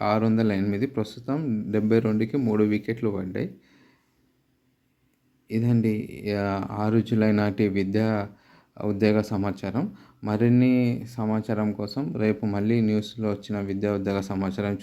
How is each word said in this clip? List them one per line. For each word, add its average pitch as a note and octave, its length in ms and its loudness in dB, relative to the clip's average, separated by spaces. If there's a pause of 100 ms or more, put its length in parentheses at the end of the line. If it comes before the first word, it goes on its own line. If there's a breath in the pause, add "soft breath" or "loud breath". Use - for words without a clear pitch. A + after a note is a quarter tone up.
ఆరు G#2+ 240 2
వందల A2 260 4
ఎనిమిది, G2+ 340 0
ప్రస్తుతం A#2+ 840 -4
డెబ్బై G#2+ 260 4
రెండుకి A2+ 380 0
మూడు G#2+ 280 2
వికెట్లు G#2+ 460 -2
పడ్డాయి. G2 440 -6 (2000 soft breath)
ఇదండి, A2+ 760 0 (140)
ఆ, G2 320 -2
ఆరు G#2+ 300 2
జూలై G#2+ 320 2
నాటి G#2 360 2
విద్యా G2+ 600 0 (560 soft breath)
ఉద్యోగ G#2+ 360 4
సమాచారం. G2+ 720 -2 (300 loud breath)
మరిన్ని A#2+ 840 2
సమాచారం G#2+ 640 -2
కోసం C3+ 440 -6
రేపు G#2+ 300 0
మళ్ళీ G#2+ 340 2
న్యూస్లో G#2+ 500 0
వచ్చిన G2+ 300 -6
విద్యా G2+ 340 -2
ఉద్యోగ G2 260 -2
సమాచారం G2 640 -4